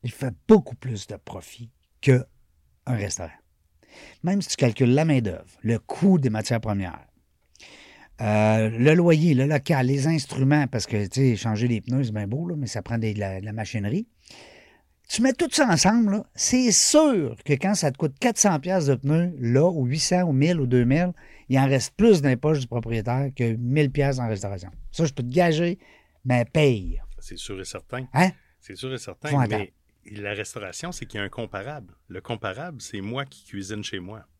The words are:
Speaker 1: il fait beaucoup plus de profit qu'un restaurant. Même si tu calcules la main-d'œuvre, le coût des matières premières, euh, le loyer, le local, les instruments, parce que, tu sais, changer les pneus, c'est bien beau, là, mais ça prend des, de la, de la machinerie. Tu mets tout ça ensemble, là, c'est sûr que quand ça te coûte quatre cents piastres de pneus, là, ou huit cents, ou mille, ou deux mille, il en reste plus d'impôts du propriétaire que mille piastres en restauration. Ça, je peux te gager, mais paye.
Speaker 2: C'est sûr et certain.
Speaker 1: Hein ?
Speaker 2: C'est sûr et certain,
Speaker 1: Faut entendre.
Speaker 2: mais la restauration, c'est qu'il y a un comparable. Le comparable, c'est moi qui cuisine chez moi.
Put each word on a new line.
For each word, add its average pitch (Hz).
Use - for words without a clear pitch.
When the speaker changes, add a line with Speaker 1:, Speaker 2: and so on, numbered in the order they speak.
Speaker 1:
il 120
fait 127
beaucoup 214
plus 113
de 104
profit -
qu'un 127
restaurant. 98
Même 190
si -
tu -
calcules 120
la 151
main-d'œuvre, 113
le 110
coût 185
des 131
matières 107
premières, 101
euh, 107
le 123
loyer, 170
le 127
local, 143
les 135
instruments, 147
parce 113
que, 104
tu 127
sais, 107
changer 110
les 117
pneus, 131
c'est 110
bien 104
beau, 156
là, 175
mais 139
ça 107
prend 117
des, 110
de 101
la, 95
de 98
la 107
machinerie. 110
Tu -
mets 262
tout 311
ça 277
ensemble, 202
là, 208
c'est 247
sûr 214
que 147
quand 190
ça 156
te 135
coûte -
quatre 240
cents 196
piastres 180
de 135
pneus, 156
là, 123
ou 160
huit 135
cents, 180
ou 170
mille, 156
ou 131
deux 123
mille, 165
il 131
en 135
reste 135
plus 202
d'impôts 143
du 131
propriétaire 120
que 117
mille 131
piastres 139
en 117
restauration. 98
Ça, 165
je 143
peux 131
te 120
gager, 170
mais 123
paye. 117
Speaker 2:
C'est -
sûr 95
et 92
certain. 123
Speaker 1:
Hein ? 180
Speaker 2:
C'est 95
sûr 131
et 120
certain, 104
Speaker 1:
Faut 151
entendre. 113
Speaker 2:
mais 101
la 101
restauration, 104
c'est -
qu'il 107
y 101
a -
un -
comparable. 107
Le 92
comparable, 120
c'est -
moi 120
qui -
cuisine 101
chez -
moi. 98